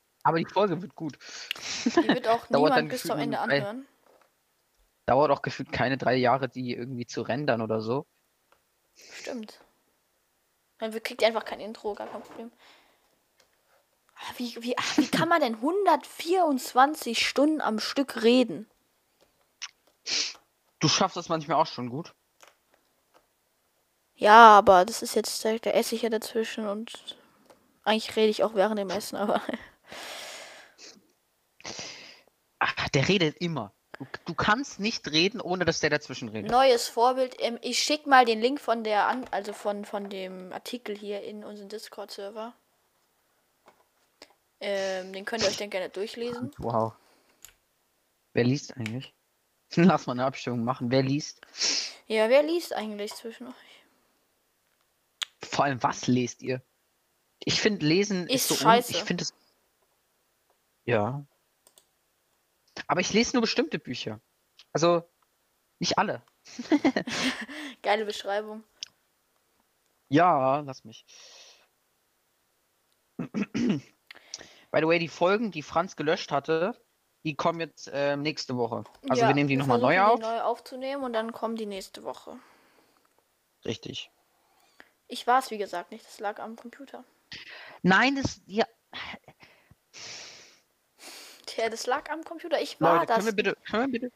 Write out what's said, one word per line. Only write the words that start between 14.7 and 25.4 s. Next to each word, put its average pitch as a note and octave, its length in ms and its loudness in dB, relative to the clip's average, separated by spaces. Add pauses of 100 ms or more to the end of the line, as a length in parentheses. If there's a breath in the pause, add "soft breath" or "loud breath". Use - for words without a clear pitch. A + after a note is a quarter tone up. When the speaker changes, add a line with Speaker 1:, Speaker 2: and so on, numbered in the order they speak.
Speaker 2:
ah, - 60 -4 (140)
wie D4 100 4
kann - 220 0
man E4+ 120 4
denn A3+ 200 0
hundertvierundzwanzig D4+ 1700 2
Stunden D4+ 340 2
am A3 180 -2
Stück - 440 -2
reden? A3+ 440 4 (2000 loud breath)
Speaker 1:
Du D#3 100 2
schaffst F#3+ 260 2
das F3+ 140 -10
manchmal D#3+ 280 -2
auch D#3+ 100 4
schon B2 220 -8
gut. C3+ 240 -10 (2000)
Speaker 2:
Ja, G#3+ 420 12
aber F#3+ 280 8
das - 160 -6
ist A#3+ 140 -8
jetzt, - 300 -2